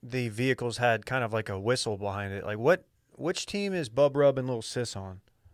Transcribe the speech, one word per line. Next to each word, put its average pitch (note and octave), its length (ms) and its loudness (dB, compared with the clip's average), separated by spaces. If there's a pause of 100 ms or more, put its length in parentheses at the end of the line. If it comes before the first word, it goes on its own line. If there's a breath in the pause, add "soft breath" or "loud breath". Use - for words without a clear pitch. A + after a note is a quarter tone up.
the B2 260 -2
vehicles A#2+ 480 0
had A2+ 280 2
kind B2+ 180 0
of A2 100 -2
like A2 160 -2
a G2 100 -4
whistle A2+ 380 0
behind G2 360 -4
it. G2 120 -6
Like, G#2+ 120 -4
what, D#3 280 4 (300)
which E3+ 300 -4
team G3+ 280 -4
is D#3 160 -4
Bub C#3 280 4
Rub C#3 200 6
and B2+ 100 -2
Lil A#2+ 140 -4
Sis - 340 -6
on? F#2+ 260 -10 (320)